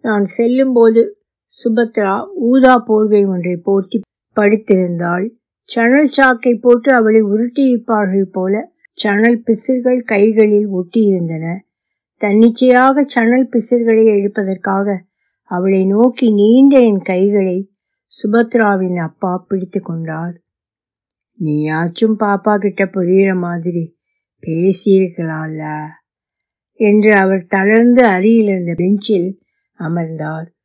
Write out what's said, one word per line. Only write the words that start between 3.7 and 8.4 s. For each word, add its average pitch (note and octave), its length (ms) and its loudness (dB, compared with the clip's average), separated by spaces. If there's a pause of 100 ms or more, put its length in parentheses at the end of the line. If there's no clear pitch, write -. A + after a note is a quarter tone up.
படுத்திருந்தாள். F#3 960 0 (460)
சணல் B3+ 320 2
சாக்கை B3+ 480 0
போட்டு B3 380 2
அவளை A3 280 2
உருட்டியிருப்பார்கள் G#3+ 1080 -2
போல G3 400 -4 (220)